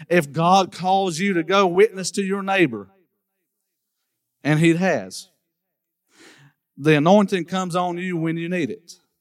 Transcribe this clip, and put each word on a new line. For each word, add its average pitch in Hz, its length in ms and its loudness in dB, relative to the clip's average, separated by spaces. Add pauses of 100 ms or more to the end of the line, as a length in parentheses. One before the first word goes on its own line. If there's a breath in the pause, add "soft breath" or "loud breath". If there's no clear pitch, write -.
If 156 240 0
God 175 400 2
calls 185 440 -2
you 196 180 -2
to 165 80 -2
go 190 220 2
witness 190 460 2
to 202 100 -4
your 196 220 -4
neighbor, 147 460 0 (1500)
and 151 160 0
he 165 160 4
has, 147 540 -4 (1500 soft breath)
the 151 200 2
anointing 190 480 4
comes 180 320 -6
on 180 200 -4
you 180 200 -6
when 165 180 -4
you 165 140 -6
need 175 200 -4
it. - 260 -16 (260)